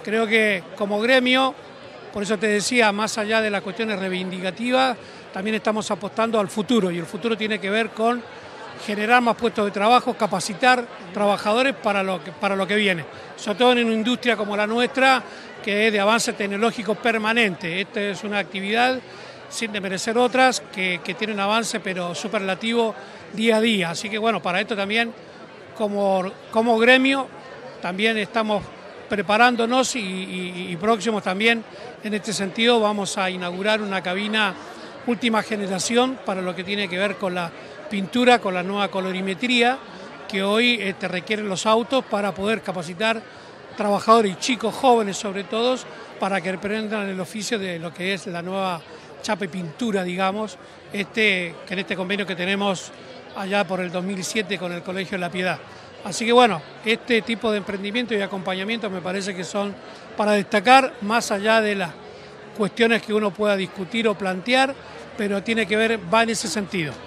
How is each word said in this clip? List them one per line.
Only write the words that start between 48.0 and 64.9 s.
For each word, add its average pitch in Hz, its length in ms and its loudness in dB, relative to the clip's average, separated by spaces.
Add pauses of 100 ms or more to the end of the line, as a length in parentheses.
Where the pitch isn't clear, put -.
es 190 140 -6
la 170 160 -6
nueva 185 360 -2 (420)
chapa 208 240 -2
y - 40 -4
pintura, 185 540 -2
digamos, 190 540 -2 (360)
este, 190 640 0 (120)
que - 60 -6
en 180 60 -2
este 196 160 -4
convenio 190 300 -2
que 180 100 -4
tenemos 196 560 -2 (440)
allá 202 300 0
por 180 140 -4
el 180 120 -4
dos 180 120 -4
mil 185 200 -4
siete 202 340 -2
con 175 140 -4
el 175 120 -8
Colegio 190 340 -6
La 175 120 -2
Piedad. 180 280 -2 (460)
Así 214 220 -4
que 226 60 2
bueno, 233 300 6 (240)
este 220 380 2
tipo 220 280 -2
de 208 60 0
emprendimiento 202 560 -4
y 202 80 0
acompañamiento 196 680 -4
me 190 120 -6
parece 185 340 -4
que 180 80 -6
son 202 300 -4 (420)
para 208 180 4
destacar, 220 680 6
más 214 300 0
allá 214 280 4
de 208 160 2
las 180 160 -4 (640)
cuestiones 220 460 2
que 214 120 -4
uno 214 180 2
pueda 208 240 2
discutir 196 520 -2
o 214 80 2
plantear, 247 600 2 (420)